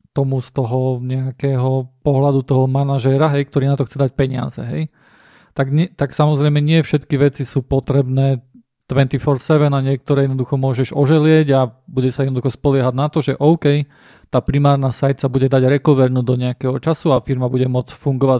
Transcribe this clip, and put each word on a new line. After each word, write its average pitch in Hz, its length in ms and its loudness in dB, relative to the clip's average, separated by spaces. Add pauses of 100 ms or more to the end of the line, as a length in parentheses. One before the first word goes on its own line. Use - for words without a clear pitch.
(160)
tomu 135 240 -2
z - 100 -12
toho 127 480 -2
nejakého 131 920 -4 (100)
pohľadu 139 420 2
toho 131 220 2
manažéra, 135 680 0
hej, 143 160 0
ktorý 139 200 0
na 139 60 0
to 131 80 0
chce 127 140 -14
dať 135 180 0
peniaze, 131 460 -4
hej. 151 260 -6 (640)
Tak 139 220 -2
nie, 160 160 2
tak 135 260 -6
samozrejme 147 480 2
nie 160 160 2
všetky 147 380 -2
veci 139 260 0
sú - 220 -2
potrebné 135 760 0 (480)
twenty-four 135 480 0
seven 147 400 2
a 135 80 -2
niektoré 139 400 0
jednoducho 131 320 -4
môžeš 131 400 -2
oželieť 151 580 4
a 127 160 2 (160)
bude 127 220 -2
sa 135 160 -2
jednoducho 127 260 -2
spoliehať 131 460 0
na 139 160 0
to, 160 80 -2
že 135 160 -2
OK, 147 480 2 (480)
tá 131 80 2
primárna 139 540 0
site 139 280 -2
sa 139 60 -2
bude 131 220 0
dať 131 160 2 (120)
recovernu 131 460 2
do 127 140 0
nejakého 127 420 -4
času 160 320 -2
a 127 100 0
firma 127 300 -4
bude 127 160 0
môcť 127 260 -4
fungovať 131 460 0